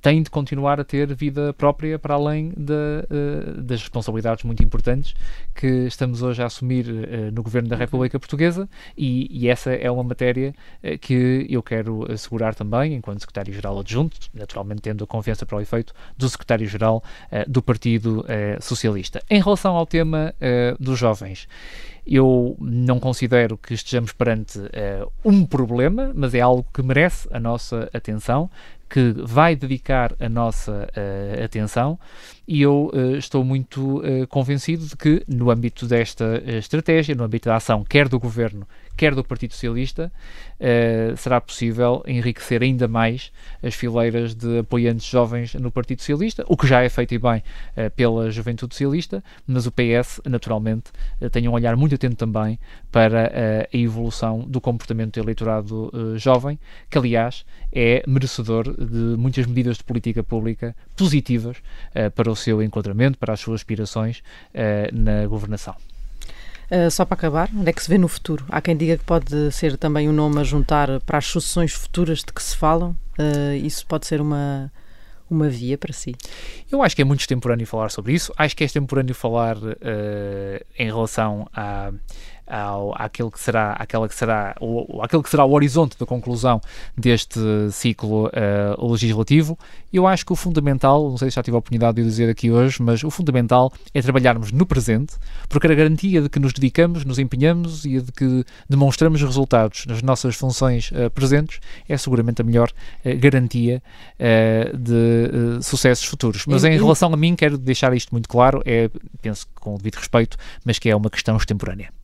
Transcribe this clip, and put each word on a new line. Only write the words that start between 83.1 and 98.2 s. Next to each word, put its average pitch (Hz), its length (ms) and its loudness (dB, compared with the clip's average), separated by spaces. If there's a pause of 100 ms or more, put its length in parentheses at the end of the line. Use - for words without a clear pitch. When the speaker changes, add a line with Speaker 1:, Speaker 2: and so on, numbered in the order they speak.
Speaker 1:
que - 80 -18
será, 110 340 0
àquela 110 360 -2
que - 60 -10
será, 107 460 -2
o, 113 420 -4
àquele 143 200 2
que - 80 -6
será 147 140 6
o 135 80 6
horizonte 143 440 4
da 123 80 -4
conclusão 120 560 0 (360)
deste 117 440 2 (300)
ciclo, 107 640 0
eh, 101 460 0
legislativo. 117 800 2 (340)
Eu 185 140 4
acho 185 200 2
que - 60 -2
o 170 40 0
fundamental, 143 720 4
não 123 60 -4
sei 131 140 0
se - 60 -4
já 127 60 -2
tive 120 140 0
a - 20 6
oportunidade 117 380 2
de 120 60 2
o - 20 4
dizer 113 240 2
aqui 113 220 2
hoje, 123 300 4
mas 117 240 2
o 156 60 -2
fundamental 127 640 4 (220)
é 139 80 2
trabalharmos 123 480 4
no 151 160 4
presente, 123 480 2 (340)
porque 147 180 4
a 160 80 8
garantia 156 480 4
de 143 60 2
que 143 120 0
nos 135 120 4
dedicamos, 165 520 2
nos 131 160 -2
empenhamos 160 640 2
e 131 140 0
a - 20 2
de 123 120 -8
que 127 320 2 (240)